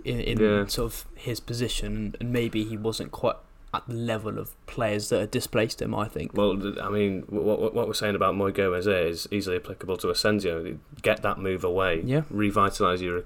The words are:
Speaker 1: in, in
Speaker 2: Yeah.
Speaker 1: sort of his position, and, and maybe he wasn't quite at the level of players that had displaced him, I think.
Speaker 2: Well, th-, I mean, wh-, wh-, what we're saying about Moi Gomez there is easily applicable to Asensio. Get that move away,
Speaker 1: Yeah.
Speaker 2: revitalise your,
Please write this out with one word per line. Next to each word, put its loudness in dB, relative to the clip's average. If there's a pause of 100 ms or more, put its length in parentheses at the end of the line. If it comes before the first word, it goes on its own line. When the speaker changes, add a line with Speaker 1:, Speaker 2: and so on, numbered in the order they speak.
Speaker 1:
in, -2
in 0
Speaker 2:
Yeah. 4
Speaker 1:
sort -4
of -12 (100)
his -6
position, -4
and, -4
and -4
maybe 0
he -6
wasn't -4
quite 0 (380)
at -4
the -6
level -2
of -10 (120)
players -2
that 4
had -2
displaced 0
him, -2
I -2
think. -6
Speaker 2:
Well, 4
th-, -4
I -4
mean, 2
wh-, -2
wh-, 2
what 2
we're -2
saying 0
about 4
Moi 2
Gomez 2
there 4
is -2
easily 0
applicable -4
to 0
Asensio. 0 (240)
Get 4
that 0
move 0
away, 2
Speaker 1:
Yeah. 2 (120)
Speaker 2:
revitalise 4
your, -2